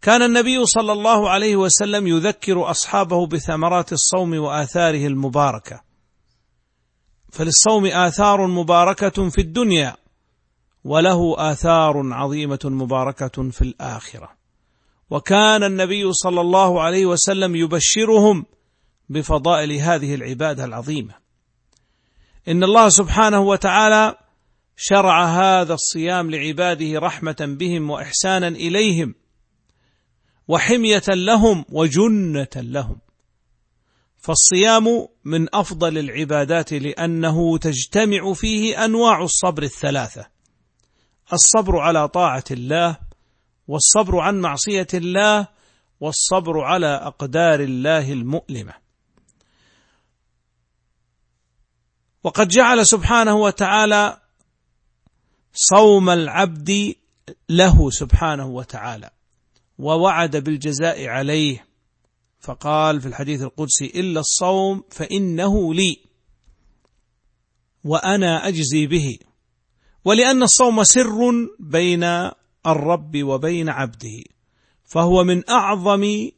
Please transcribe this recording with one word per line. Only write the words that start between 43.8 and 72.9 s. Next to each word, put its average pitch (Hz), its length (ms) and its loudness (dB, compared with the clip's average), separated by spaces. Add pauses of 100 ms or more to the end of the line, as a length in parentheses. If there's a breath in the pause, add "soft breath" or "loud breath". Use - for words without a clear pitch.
عن 190 200 -2
معصية 180 540 -4
الله، 196 540 0 (520)
والصبر 160 600 -2
على 165 260 -2
أقدار 147 720 0
الله 139 520 -2
المؤلمة. 127 600 -8 (3500)
وقد 196 240 0
جعل 233 380 4
سبحانه 220 500 4
وتعالى 208 840 0 (1300)
صوم 196 560 6
العبد 175 880 -2 (540)
له 170 400 6
سبحانه 143 580 0
وتعالى، 120 600 -12 (720)
ووعد 160 580 0
بالجزاء 147 720 -4
عليه، 139 580 -4 (760)
فقال 151 600 -2
في 135 60 -10
الحديث 139 340 -8
القدسي: 139 440 -4
"إلا 175 340 -6
الصوم 190 720 -2
فإنه 185 840 -2
لي 180 260 0 (1800)
وأنا 170 640 0
أجزي 151 400 -2
به". 143 300 -2 (880)
ولأن 247 380 4
الصوم 226 400 4
سر 240 480 2 (280)
بين 170 440 -2 (640)
الرب 151 560 -2